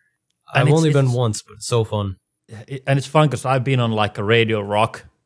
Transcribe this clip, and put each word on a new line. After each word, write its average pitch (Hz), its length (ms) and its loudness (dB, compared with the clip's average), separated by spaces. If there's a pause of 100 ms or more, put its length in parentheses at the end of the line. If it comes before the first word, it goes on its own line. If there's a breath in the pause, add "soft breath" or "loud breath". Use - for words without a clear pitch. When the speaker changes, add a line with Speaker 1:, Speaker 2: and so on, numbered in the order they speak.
(520)
Speaker 1:
And - 20 -4
Speaker 2:
I've 139 140 2
Speaker 1:
it's, 151 80 4
Speaker 2:
only 160 160 2
been 139 140 2
Speaker 1:
it's 123 80 0
Speaker 2:
once, 120 260 -2
but - 220 -20
so 117 220 -2
fun. 101 320 -6 (320)
Speaker 1:
Yeah, 107 200 -18
it, 135 180 -12
and 139 120 0
it's 131 100 -6
fun 151 220 2
'cause 123 160 -6
I've 131 180 0
been 135 160 0
on, 117 120 0
like, 107 260 -2
a 113 40 -4
Radio 110 380 2
Rock 104 460 -2 (200)